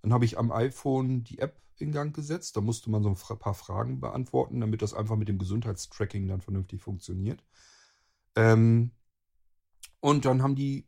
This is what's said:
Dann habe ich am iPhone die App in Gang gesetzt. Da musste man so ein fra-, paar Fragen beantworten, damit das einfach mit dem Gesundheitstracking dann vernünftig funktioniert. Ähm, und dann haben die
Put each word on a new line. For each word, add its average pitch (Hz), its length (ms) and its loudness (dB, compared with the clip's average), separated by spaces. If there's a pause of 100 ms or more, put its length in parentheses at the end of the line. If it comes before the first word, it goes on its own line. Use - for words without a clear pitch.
Dann 110 100 2
habe 120 140 4
ich - 120 -2
am 117 140 0
iPhone 131 720 -2
die - 140 -16
App 135 220 -8 (160)
in 151 140 -6
Gang 147 240 -4
gesetzt. 156 420 -8
Da 107 40 -2
musste 113 300 -4
man 107 120 2
so 104 60 2
ein 95 80 0
fra-, - 180 -12
paar 101 200 -4
Fragen 117 440 -6
beantworten, 127 600 -2
damit 107 220 0
das 104 120 -4
einfach 107 220 -2
mit 107 120 0
dem 98 100 0
Gesundheitstracking 98 920 -4
dann 92 140 -4
vernünftig 95 400 -6
funktioniert. 95 600 -6 (920)
Ähm, 113 560 6 (1080)
und 143 220 4
dann 131 180 4
haben 135 120 2
die 139 340 -4